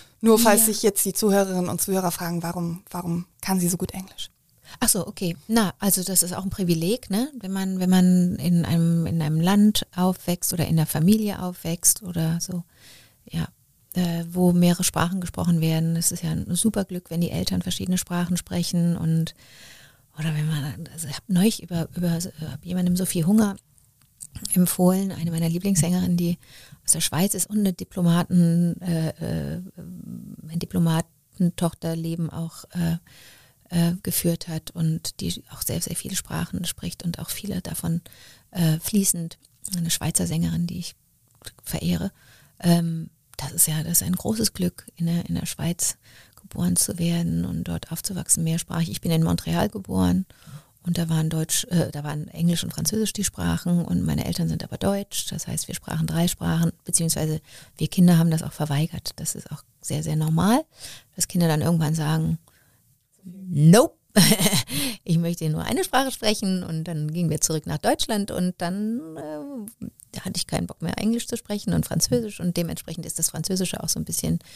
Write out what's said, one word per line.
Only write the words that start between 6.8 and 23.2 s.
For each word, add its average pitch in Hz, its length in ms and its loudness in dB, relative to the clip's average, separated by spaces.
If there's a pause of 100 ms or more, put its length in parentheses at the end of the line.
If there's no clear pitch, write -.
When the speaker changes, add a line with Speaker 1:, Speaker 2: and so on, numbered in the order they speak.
Speaker 2:
ne? 240 300 0
Wenn 185 120 -10
man, 190 280 -2
wenn 185 100 2
man 180 460 6
in 170 300 2
einem, 165 400 2
in 165 160 0
einem 156 200 0
Land 208 440 6 (100)
aufwächst 180 580 0
oder 165 140 0
in 160 100 2
der 156 100 4
Familie 208 540 2
aufwächst 180 600 -2
oder 170 360 -2
so, 175 240 -6 (640)
ja, - 180 -4 (460)
äh, 170 360 0
wo 180 240 4
mehrere 175 300 6
Sprachen 175 380 0
gesprochen 170 400 0
werden. 160 340 2
Es 170 160 0
ist 175 120 -6
ja 160 80 -2
ein 165 240 -4
super 202 300 0
Glück, 180 240 -10
wenn 165 120 -2
die 170 100 0
Eltern 185 300 -2
verschiedene 180 360 -2
Sprachen 175 400 -2
sprechen 170 600 0
und, 160 380 0 (840)
oder 156 160 -4
wenn 151 140 -2
man, 147 440 -4
also 160 160 -12
ich 147 80 -10
hab - 120 -14
neulich 196 340 4
über, 170 340 -4
über, 175 220 0
äh, 170 140 -6 (200)
hab - 140 -12
jemandem 180 320 2
Sophie 180 280 0